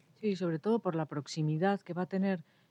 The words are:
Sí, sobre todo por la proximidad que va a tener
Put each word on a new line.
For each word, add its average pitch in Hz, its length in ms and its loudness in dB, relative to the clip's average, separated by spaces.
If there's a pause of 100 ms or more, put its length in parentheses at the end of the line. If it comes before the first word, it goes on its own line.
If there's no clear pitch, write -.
(220)
Sí, 208 140 2
sobre 170 240 0
todo 220 200 2
por 175 160 0
la 160 120 -2
proximidad 156 760 0
que 170 120 -10
va 175 100 -2
a - 20 -6
tener 190 360 0 (300)